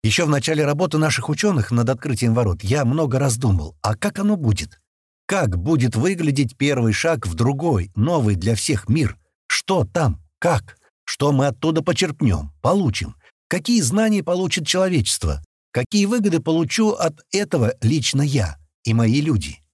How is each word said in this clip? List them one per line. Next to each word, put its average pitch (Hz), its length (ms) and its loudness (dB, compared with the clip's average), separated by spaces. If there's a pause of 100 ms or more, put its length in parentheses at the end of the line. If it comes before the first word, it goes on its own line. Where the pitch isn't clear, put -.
Ещё 110 220 2
в 151 40 0
начале 151 360 0
работы 151 320 0
наших 151 320 0
учёных 151 420 0
над 120 180 2
открытием 120 440 0
ворот 107 300 0
я 131 220 0
много 131 340 0
раз 131 180 0
думал, 95 440 0
а 107 140 -2
как - 240 -4
оно 208 160 2
будет? 117 440 -2 (480)
Как 135 300 0
будет 123 380 0
выглядеть 143 640 0
первый 131 360 2
шаг 165 340 -2
в 85 80 -6
другой, 131 600 0
новый 113 400 2
для 101 200 0
всех - 340 -4
мир? 131 280 0 (300)
Что 175 380 0
там? 139 380 -2 (160)
Как? 160 380 -2 (260)
Что - 280 0
мы 139 160 2
оттуда 160 360 -2
почерпнём, 117 680 0 (100)
получим? 139 540 0 (320)
Какие 220 340 0
знания 202 420 2
получит 180 420 -2
человечество? 127 800 0 (280)
Какие 156 340 0
выгоды 202 340 0
получу 165 520 0
от 160 300 -4 (100)
этого 165 500 0
лично 135 400 0
я 131 360 0 (260)
и 113 100 0
мои 117 280 2
люди? 147 380 -2 (140)